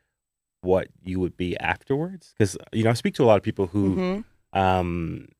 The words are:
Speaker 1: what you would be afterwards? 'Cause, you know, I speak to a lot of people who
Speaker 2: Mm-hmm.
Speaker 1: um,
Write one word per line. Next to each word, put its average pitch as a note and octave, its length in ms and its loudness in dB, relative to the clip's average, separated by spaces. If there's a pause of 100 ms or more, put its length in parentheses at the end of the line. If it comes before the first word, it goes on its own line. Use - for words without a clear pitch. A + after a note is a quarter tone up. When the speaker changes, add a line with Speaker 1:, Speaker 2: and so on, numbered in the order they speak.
(600)
Speaker 1:
what F2+ 280 0 (140)
you F#2 160 -6
would F2 180 -4
be F2+ 220 -4
afterwards? D#3 800 -6
'Cause, G2 180 2 (160)
you A2 120 0
know, A2+ 60 4
I - 20 2
speak F#3+ 220 -2
to - 100 2
a - 20 6
lot G#2+ 100 8
of G2 60 0
people G2 260 -2
who G2 280 0
Speaker 2:
Mm-hmm. F#3 240 -2 (380)
Speaker 1:
um, F2 720 -2 (120)